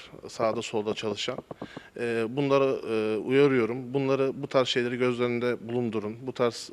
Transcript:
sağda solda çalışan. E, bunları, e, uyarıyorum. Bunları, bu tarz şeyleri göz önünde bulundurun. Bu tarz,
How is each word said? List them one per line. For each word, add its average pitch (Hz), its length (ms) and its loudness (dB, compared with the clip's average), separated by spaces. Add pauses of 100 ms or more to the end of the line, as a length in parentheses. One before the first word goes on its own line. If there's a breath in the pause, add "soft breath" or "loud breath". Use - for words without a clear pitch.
(280)
sağda 113 340 0
solda 107 320 -2
çalışan. 110 440 -6 (640 loud breath)
E, 117 300 -2
bunları, 135 520 2 (120)
e, 110 240 0
uyarıyorum. 127 760 4
Bunları, 135 480 0
bu 139 60 -6
tarz 131 200 4
şeyleri 123 300 0
göz 123 240 2
önünde 120 480 0
bulundurun. 113 520 -2
Bu 127 120 -8
tarz, - 400 -2